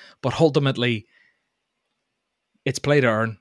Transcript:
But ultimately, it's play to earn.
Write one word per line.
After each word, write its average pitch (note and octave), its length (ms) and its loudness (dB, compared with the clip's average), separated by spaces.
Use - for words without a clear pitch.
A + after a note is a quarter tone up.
But - 180 -4
ultimately, C3 640 0
it's C3+ 140 -4
play C#3+ 220 2
to B2+ 60 2
earn. A2+ 340 -2